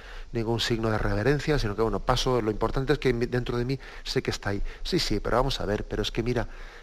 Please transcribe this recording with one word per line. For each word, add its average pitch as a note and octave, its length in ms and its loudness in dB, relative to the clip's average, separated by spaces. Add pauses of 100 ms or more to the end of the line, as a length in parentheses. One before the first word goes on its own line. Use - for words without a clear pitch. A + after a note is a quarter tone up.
(300)
ningún A#2 300 0
signo A2+ 280 0
de G#2+ 100 2
reverencia, A#2 600 2
sino G#2 160 0
que, A2 80 2
bueno, G#2 160 2
paso, B2 420 2
lo G#2+ 120 2
importante B2+ 400 0
es C#3 80 0
que C3 120 4
mi, A#2 140 0
dentro B2 320 0
de A#2+ 60 0
mí C3+ 120 -2 (280)
sé - 180 -2
que - 80 -2
está - 200 -2
ahí. G2+ 120 0 (220)
Sí, F3+ 160 2
sí, G#2 180 0
pero A2 200 2
vamos B2 220 2
a F2 60 -2
ver, G#2 180 0
pero - 180 -2
es - 100 -2
que A#2 100 -2
mira, A#2+ 240 0 (360)